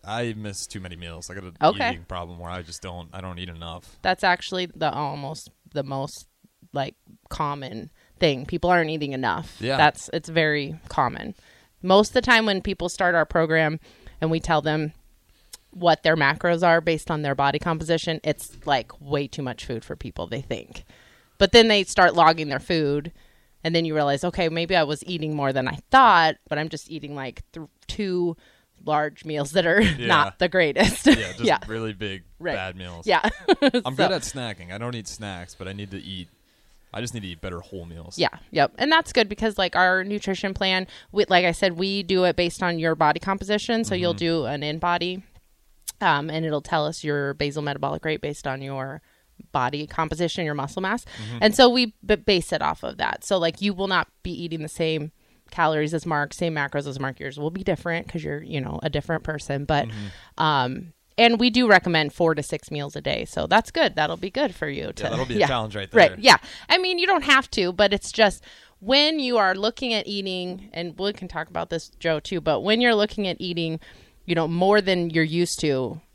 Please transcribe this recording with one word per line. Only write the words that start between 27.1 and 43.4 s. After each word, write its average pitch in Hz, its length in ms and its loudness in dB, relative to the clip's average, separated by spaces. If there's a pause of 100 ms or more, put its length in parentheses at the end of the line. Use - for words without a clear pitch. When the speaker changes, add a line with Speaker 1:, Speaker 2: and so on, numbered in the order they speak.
Speaker 2:
like, 131 280 -10 (100)
th-, 160 140 -14 (200)
two 180 500 -2 (480)
large 151 400 -2
meals 147 280 -4
that 175 140 2
are 185 140 6
<laughs> 170 180 4
Speaker 1:
Yeah. - 80 -4
Speaker 2:
not 151 320 4
the 180 100 2
greatest." 180 580 2
<laughs> - 0 -
Speaker 1:
Yeah, 285 80 10 (180)
just 92 120 -14
Speaker 2:
Yeah. 170 220 4
Speaker 1:
really 110 280 -6
big, 95 300 -8 (140)
Speaker 2:
Right. 160 160 -6
Speaker 1:
bad 95 220 -8
meals. 90 300 -12
Speaker 2:
Yeah. 180 200 2 (220)
<laughs> 381 140 4 (220)
Speaker 1:
I'm 135 100 -4
good 175 160 2
Speaker 2:
So 190 40 0
Speaker 1:
at - 80 -4
snacking. 101 500 -8
I 101 60 -8
don't 120 160 -6
eat 110 140 -10
snacks, 95 460 -12
but 92 140 -12
I 98 40 -8
need 101 200 -10
to 98 100 -10
eat, 92 260 -12 (640)
I 107 80 -8
just 117 140 -8
need 113 60 -8
to 95 80 -10
eat 85 120 -12
better 90 200 -8
whole 85 260 -14
meals. 82 320 -14
Speaker 2:
Yeah, 170 100 2 (220)
yep. - 260 2
And 285 160 2
that's 330 220 2
good 220 160 4
because, 214 260 -4
like, 180 180 -2
our 185 300 2
nutrition 202 480 -4
plan, 185 340 0 (260)
we, 202 180 2
like 180 160 6
I 170 60 4
said, 175 260 0
we 196 240 -2
do 185 220 2
it 170 120 2
based 175 260 -2
on 170 160 0
your 160 160 0
body 156 260 4
composition. 208 640 -2